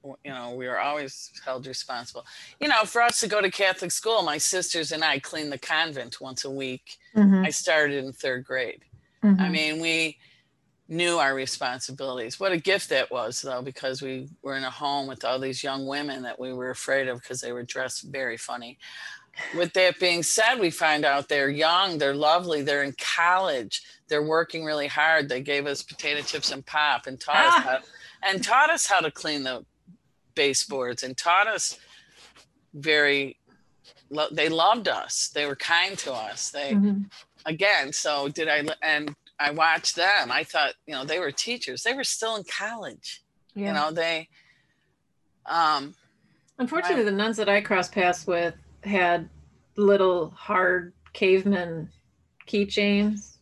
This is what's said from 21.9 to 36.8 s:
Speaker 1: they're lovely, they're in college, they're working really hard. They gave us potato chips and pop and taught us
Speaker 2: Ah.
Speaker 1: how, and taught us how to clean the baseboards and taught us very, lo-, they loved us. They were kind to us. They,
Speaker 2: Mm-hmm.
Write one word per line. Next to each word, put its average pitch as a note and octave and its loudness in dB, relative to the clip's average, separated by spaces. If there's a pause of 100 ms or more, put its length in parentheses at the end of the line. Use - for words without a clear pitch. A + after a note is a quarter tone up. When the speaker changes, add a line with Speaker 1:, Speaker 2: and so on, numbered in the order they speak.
Speaker 1:
they're C#3 2
lovely, D#3 2
they're C#3+ 0
in C#3 -6
college, E3+ 0 (260)
they're D3+ 0
working D#3+ 0
really D3+ -2
hard. D3+ 2
They B2+ -2
gave C#3+ 0
us C#3 -4
potato D3 -6
chips C#3 -4
and C3+ -10
pop D3+ 0
and C3+ -12
taught D#3+ 4
us E4+ 6
Speaker 2:
Ah. - 6 (600)
Speaker 1:
how, G3 0
and F#3+ -2
taught C#4 4
us E4 0
how F#3+ 4
to D#3+ -2
clean D3 -6
the B2+ -6 (680)
baseboards C3+ 0
and C3 -8
taught F#3 4
us - -4 (920)
very, C#3+ 2 (720)
lo-, D3+ -2
they D#3+ 2
loved F#3 4
us. - -4
They D3 -4
were C#3+ -4
kind F3+ 0
to C#3 -8
us. A2 -8
They, C#3+ -4
Speaker 2:
Mm-hmm. G3+ 2 (420)